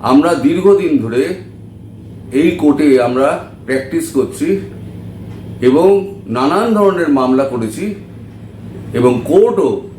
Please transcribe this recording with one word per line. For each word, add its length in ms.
আমরা 340
দীর্ঘদিন 640
ধরে 300
এই 180
কোর্টে 520
আমরা 420
প্র্যাকটিস 440
করছি 500
এবং 540
নানান 480
ধরনের 340
মামলা 360
করেছি 500
এবং 320
কোর্টও 580